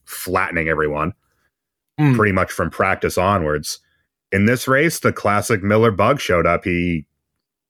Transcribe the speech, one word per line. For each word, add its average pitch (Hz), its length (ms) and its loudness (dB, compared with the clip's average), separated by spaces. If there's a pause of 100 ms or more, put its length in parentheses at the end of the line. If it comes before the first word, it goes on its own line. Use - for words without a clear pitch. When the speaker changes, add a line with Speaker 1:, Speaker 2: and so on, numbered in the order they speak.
Speaker 1:
flattening 87 640 -4
everyone, 78 460 -2 (840)
Speaker 2:
Mm. 143 180 4
Speaker 1:
pretty 104 160 4
much 92 180 0
from 87 200 -4
practice 95 460 -2
onwards, 90 600 0 (540)
in 98 140 2
this 123 220 0
race, 147 300 0
the 113 140 0
classic 104 500 -2
Miller 110 300 4
bug 107 280 0
showed 85 260 0
up. 85 180 0
He, 87 420 -2 (640)